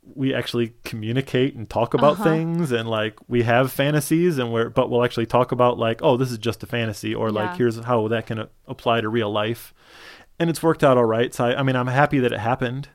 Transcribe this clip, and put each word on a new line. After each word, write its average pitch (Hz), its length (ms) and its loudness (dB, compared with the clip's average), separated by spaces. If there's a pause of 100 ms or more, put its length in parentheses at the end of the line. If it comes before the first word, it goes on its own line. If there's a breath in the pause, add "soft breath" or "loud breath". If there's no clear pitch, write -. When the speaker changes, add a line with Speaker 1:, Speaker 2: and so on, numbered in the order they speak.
(160)
Speaker 1:
we 135 180 -2
actually 120 400 -2 (100)
communicate 127 680 -2
and 110 160 -12
talk - 240 -2
about - 200 4
Speaker 2:
Uh-huh. 180 100 -4
Speaker 1:
things, 165 480 0
and, 113 180 -2
like, 110 240 -2 (140)
we 120 160 2
have 127 280 2
fantasies, 151 680 0
and 120 120 -2
we're, 117 180 0
but 123 200 0
we'll 120 140 2
actually 117 240 -2
talk 123 240 2
about, 123 260 2
like, 113 240 -2
"Oh, 135 160 4
this 127 140 0
is 117 80 -8
just 110 240 -4
a - 20 -14
fantasy," 110 480 -4
or, 110 160 -2
like, 107 220 -2
Speaker 2:
Yeah. - 60 -10
Speaker 1:
"Here's 117 260 2
how 117 240 0
that 110 180 -2
can 110 140 -6
a-, 110 100 -10 (180)
apply 117 340 0
to 107 80 -4
real 110 220 0
life." 107 440 -4 (640 loud breath)
And 170 100 0
it's 156 140 -4
worked 160 200 2
out 131 140 6
all 120 80 4
right. 113 300 0
So 123 100 0
I, 127 140 0
I 139 40 0
mean, 131 120 2
I'm 123 120 0
happy 143 320 2
that 123 120 2
it 104 80 -4
happened. 123 560 -4